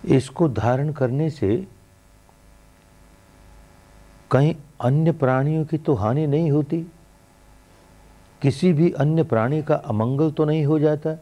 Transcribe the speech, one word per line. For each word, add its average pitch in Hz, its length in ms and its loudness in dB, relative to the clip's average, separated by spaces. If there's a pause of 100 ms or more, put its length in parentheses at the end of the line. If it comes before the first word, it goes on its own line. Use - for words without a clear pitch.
इसको 156 420 0
धारण 123 440 -2
करने 139 360 -2
से 107 260 -2 (2750)
कहीं 147 240 4 (260)
अन्य 156 320 2
प्राणियों 143 520 0
की 160 120 -4
तो 156 180 0
हानि 117 320 0
नहीं 151 240 0
होती, 151 300 -2 (1600)
किसी 175 320 2
भी 160 200 4
अन्य 156 300 0
प्राणी 135 400 0
का 156 120 0
अमंगल 131 560 -2
तो 156 140 0
नहीं 151 200 0
हो 151 140 2
जाता। 151 420 0